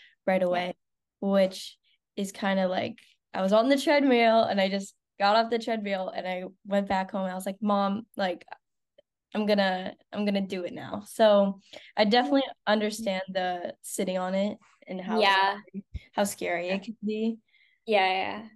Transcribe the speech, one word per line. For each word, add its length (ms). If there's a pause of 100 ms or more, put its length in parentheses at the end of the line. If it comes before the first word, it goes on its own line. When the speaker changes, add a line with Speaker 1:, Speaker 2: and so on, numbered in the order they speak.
(280)
Speaker 1:
right 140
Speaker 2:
Yeah. 40
Speaker 1:
away, 280 (440)
which 580 (380)
is 160
kinda 380
like, 320 (340)
I 80
was 100
on 160
the 120
treadmill, 640
and 160
I 80
just 260 (240)
got 180
off 140
the 80
treadmill, 500
and 180
I 180 (220)
went 220
back 220
home, 120
and 100
I 20
was 120
like, 140
"Mom, 460 (100)
like, 280 (920)
I'm 120
gonna, 480 (180)
I'm 120
gonna 220
do 180
it 80
now." 340
So 540 (360)
I 80
definitely 380
Speaker 2:
Mm-hmm. 300
Speaker 1:
understand 560
the 540
sitting 360
on 160
it 240 (280)
and 140
how 200
Speaker 2:
Yeah. 400
Speaker 1:
scary, 240 (280)
how 120
scary 440
Speaker 2:
Yeah. 60
Speaker 1:
it 100
can 200
be. 340 (480)
Speaker 2:
Yeah, 220
yeah, 480